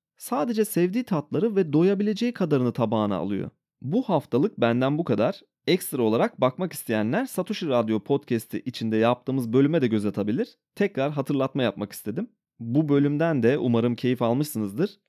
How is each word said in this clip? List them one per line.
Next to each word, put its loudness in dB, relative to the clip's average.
sadece -2
sevdiği 0
tatları -2
ve 0
doyabileceği 2
kadarını 0
tabağına 0
alıyor. -4
Bu -2
haftalık 0
benden 2
bu -2
kadar. 0
Ekstra 0
olarak 2
bakmak 0
isteyenler -2
Satoshi -6
Radyo 2
Podcast'i -4
içinde -2
yaptığımız 0
bölüme 4
de 2
göz 0
atabilir. -2
Tekrar -2
hatırlatma -2
yapmak -4
istedim. -8
Bu 0
bölümden 2
de 4
umarım 2
keyif -2
almışsınızdır. -2